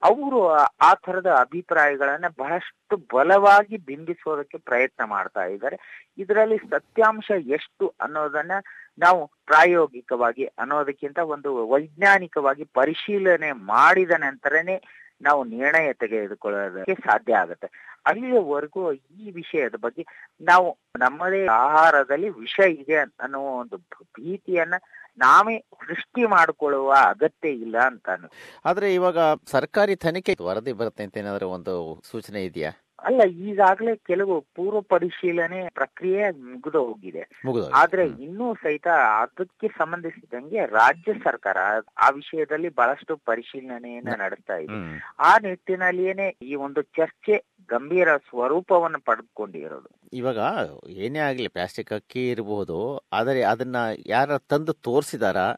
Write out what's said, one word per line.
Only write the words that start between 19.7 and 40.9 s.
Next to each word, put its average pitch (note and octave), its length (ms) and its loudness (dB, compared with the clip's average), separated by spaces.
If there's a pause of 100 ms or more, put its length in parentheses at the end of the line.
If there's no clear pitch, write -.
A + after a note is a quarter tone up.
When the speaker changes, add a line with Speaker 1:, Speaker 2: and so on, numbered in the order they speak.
Speaker 1:
ಬಗ್ಗೆ A#2 320 -8 (340)
ನಾವು F3 380 4 (200)
ನಮ್ಮದೇ E3+ 480 0
ಆಹಾರದಲ್ಲಿ D3 840 4
ವಿಷ B2+ 400 -6
ಇದೆ D3+ 280 -2
ಅನ್ನೋ C3+ 440 -4
ಒಂದು C3 360 -8 (260)
ಭೀತಿಯನ್ನ F3 720 -6 (440)
ನಾವೇ F#3+ 400 6
ಸೃಷ್ಟಿ - 680 -6
ಮಾಡ್ಕೊಳ್ಳುವ D3+ 680 2
ಅಗತ್ಯ C3 560 2
ಇಲ್ಲ A2+ 300 -6
ಅಂತ B2 300 0
ಅನ್ನಿಸುತ್ತೆ. - 560 -10
Speaker 2:
ಆದ್ರೆ F#3+ 300 0
ಇವಾಗ F3+ 240 0 (280)
ಸರ್ಕಾರಿ G3 500 0
ತನಿಖೆ F3 460 -2
ವರದಿ A2 300 -4
ಬರುತ್ತೆ A2 320 -6
ಅಂತ F#2+ 120 -12
ಏನಾದ್ರು G2+ 320 -6
ಒಂದು F2 560 -8
ಸೂಚನೆ G#2 400 -10
ಇದೆಯಾ? D#2 280 -8 (320)
Speaker 1:
ಅಲ್ಲ, B3 180 2
ಈಗಾಗಲೇ G3 760 0
ಕೆಲವು F#3 440 -2
ಪೂರ್ವ G3+ 400 -6
ಪರಿಶೀಲನೆ F3 880 -2
ಪ್ರಕ್ರಿಯೆ F#3 640 -4
ಮುಗಿದು C3+ 540 -4
ಹೋಗಿದೆ. F#2 440 -12 (160)
Speaker 2:
ಮುಗಿದು A#2+ 200 -2
ಹೋಗಿದೆ. B2+ 160 2
Speaker 1:
ಆದ್ರೆ E3+ 280 2
Speaker 2:
ಹ್ಮ್. A2+ 120 -12
Speaker 1:
ಇನ್ನೂ G3+ 340 -8
ಸಹಿತ D3+ 320 -6 (360)
ಅದಕ್ಕೆ F#3 460 -8
ಸಂಬಂಧಿಸಿದಂಗೆ E3 1000 -8
ರಾಜ್ಯ B2+ 480 2